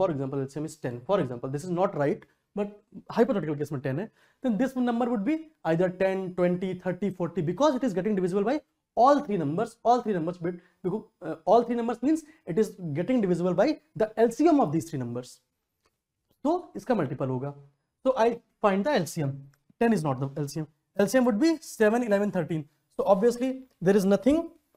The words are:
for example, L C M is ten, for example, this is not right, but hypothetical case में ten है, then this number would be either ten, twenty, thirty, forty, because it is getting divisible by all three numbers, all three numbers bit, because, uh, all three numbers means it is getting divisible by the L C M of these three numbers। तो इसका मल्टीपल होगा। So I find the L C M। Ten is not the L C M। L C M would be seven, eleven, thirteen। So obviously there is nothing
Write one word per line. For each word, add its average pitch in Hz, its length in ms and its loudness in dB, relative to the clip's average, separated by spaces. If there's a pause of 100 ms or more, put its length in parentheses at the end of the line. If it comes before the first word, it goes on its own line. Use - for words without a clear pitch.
for 190 100 0
example, 139 300 -4
L 135 80 -4
C 151 120 -10
M 156 60 -6
is 151 100 -12
ten, 120 300 -8
for 190 140 0
example, 127 300 -6
this 143 140 -6
is 180 60 -6
not 180 260 0
right, 147 280 -2 (320)
but 202 180 -6 (360)
hypothetical 196 460 0
case 147 160 -6
में 135 100 -4
ten 135 160 -4
है, 214 120 -8 (320)
then 226 160 0
this 262 180 0
number 240 340 0
would 208 140 -2
be 311 140 0 (260)
either 170 240 2 (140)
ten, 190 320 -2
twenty, 180 400 0
thirty, 180 360 -4
forty, 175 320 -4
because 240 380 0
it - 40 -6
is 233 80 0
getting 185 220 -2
divisible 185 300 0
by 285 160 -2 (360)
all 269 240 6
three 208 160 -4
numbers, 175 480 -2
all 240 180 4
three 214 120 -2
numbers 175 240 -4
bit, 175 160 -4 (280)
because, 196 200 -4 (200)
uh, 156 220 -6
all 220 180 6
three 233 140 -2
numbers 233 260 -4
means 311 220 0 (220)
it 170 120 -2
is 214 120 2 (240)
getting 180 260 0
divisible 180 340 2
by 208 140 4 (280)
the 214 200 0
L 226 140 4
C 302 180 2
M 294 120 6
of 165 120 2
these 165 180 -2
three 147 80 -6
numbers। 123 420 -8 (1040)
तो 349 320 -2
इसका 233 180 -2
मल्टीपल 139 340 -2
होगा। 131 260 -6 (520)
So 262 100 2
I 233 220 2 (240)
find 202 220 2
the 294 80 0
L 190 140 0
C - 160 -6
M। 135 140 -4 (440)
Ten 233 120 4
is 165 120 0
not 131 160 -2
the 139 80 -4 (120)
L 143 80 -4
C 160 120 -8
M। 151 60 -6 (300)
L 202 100 4
C 262 120 2
M 247 60 4
would 226 160 2
be 320 200 4
seven, 226 420 2
eleven, 208 280 0
thirteen। 160 340 -2 (320)
So - 80 -2
obviously 240 580 2 (180)
there 190 160 4
is 196 80 4
nothing 262 460 2 (260)